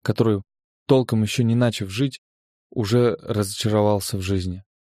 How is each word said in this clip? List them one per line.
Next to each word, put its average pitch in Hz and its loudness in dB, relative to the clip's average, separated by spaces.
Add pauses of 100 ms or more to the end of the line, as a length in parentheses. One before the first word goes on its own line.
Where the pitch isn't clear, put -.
который, 107 0 (440)
толком 123 2
еще 107 -2
не 113 2
начав 113 -2
жить, 127 -4 (500)
уже 113 2
разочаровался 104 0
в 95 -6
жизни. 92 -4 (200)